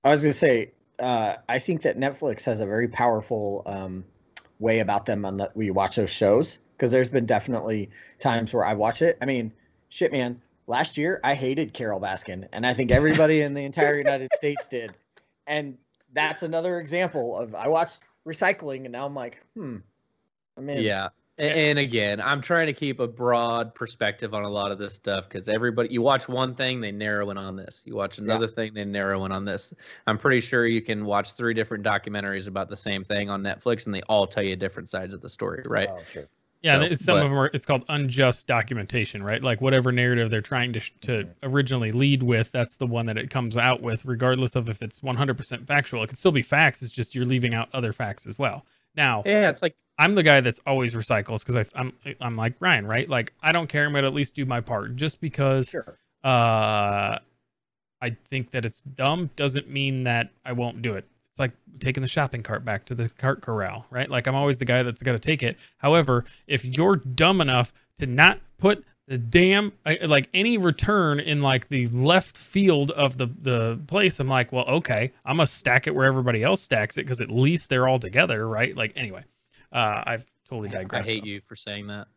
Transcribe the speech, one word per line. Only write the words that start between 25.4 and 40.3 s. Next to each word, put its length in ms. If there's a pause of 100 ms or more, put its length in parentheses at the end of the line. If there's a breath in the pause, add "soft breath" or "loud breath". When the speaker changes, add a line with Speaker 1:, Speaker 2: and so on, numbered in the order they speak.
Speaker 3:
everybody, 420
you 120
watch 260
one 260
thing, 280
they 100
narrow 380
in 80
on 180
this. 300
You 100
watch 220
Speaker 1:
Yeah. 60
Speaker 3:
another 240
thing, 260
they 100
narrow 400
in 80
on 140
this. 260 (340 loud breath)
I'm 120
pretty 240
sure 240
you 160
can 240
watch 260
three 220
different 280
documentaries 640
about 220
the 80
same 280
thing 260
on 120
Netflix, 440
and 80
they 80
all 240
tell 160
you 140
different 340
sides 240
of 80
the 80
story, 340
right? 240
Speaker 1:
Oh, 160
sure. 240 (320)
Speaker 2:
Yeah, 180
Speaker 3:
So, 40
Speaker 2:
and 120
it's, 100
some 160
Speaker 3:
but 60
Speaker 2:
of 40
'em 80
are, 160
it's 100
called 240
unjust 600
documentation, 720
right? 180
Like, 200
whatever 320
narrative 360
they're 140